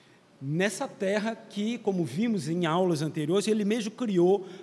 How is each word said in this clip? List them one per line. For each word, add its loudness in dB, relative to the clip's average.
Nessa -2
terra -2
que, -4
como 0
vimos 0
em 0
aulas 2
anteriores, 0
ele 2
mesmo 0
criou 2